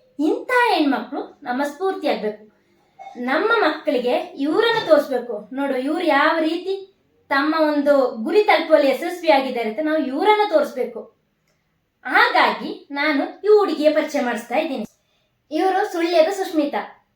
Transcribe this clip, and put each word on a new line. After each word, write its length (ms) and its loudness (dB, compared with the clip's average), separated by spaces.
ಇಂತಹ 540 0
ಹೆಣ್ಮಕ್ಳು 680 -2
ನಮ್ಮ 200 -4
ಸ್ಫೂರ್ತಿ 440 -4
ಆಗ್ಬೇಕು. 500 -6
ನಮ್ಮ 400 -2
ಮಕ್ಕಳಿಗೆ 600 0
ಇವರನ್ನ 680 -2
ತೋರಿಸ್ಬೇಕು. 680 0
ನೋಡು, 220 -2
ಇವ್ರು 280 -2
ಯಾವ 340 2
ರೀತಿ 560 -4
ತಮ್ಮ 300 0
ಒಂದು 640 2
ಗುರಿ 200 2
ತಲುಪುವಲ್ಲಿ 480 4
ಯಶಸ್ವಿ 380 -4
ಆಗಿದ್ದಾರೆ 400 2
ಅಂತ 140 -8
ನಾವು 140 0
ಇವರನ್ನ 440 2
ತೋರಿಸ್ಬೇಕು. 680 -4
ಹಾಗಾಗಿ 840 2
ನಾನು 540 -2
ಈ 20 -2
ಹುಡುಗಿಯ 420 6
ಪರಿಚಯ 320 -2
ಮಾಡಿಸ್ತಾ 340 -4
ಇದ್ದೀನಿ. 300 -4
ಇವರು 400 0
ಸುಳ್ಯದ 360 2
ಸುಷ್ಮಿತಾ, 880 -4